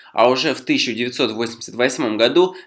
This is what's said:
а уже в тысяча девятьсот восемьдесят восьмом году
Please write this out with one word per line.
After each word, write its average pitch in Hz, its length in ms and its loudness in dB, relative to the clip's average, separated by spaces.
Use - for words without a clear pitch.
а 113 160 4
уже 131 240 0
в 123 80 -12
тысяча 131 320 -2
девятьсот 123 380 -4
восемьдесят 117 420 -8
восьмом 120 420 -2
году 147 400 4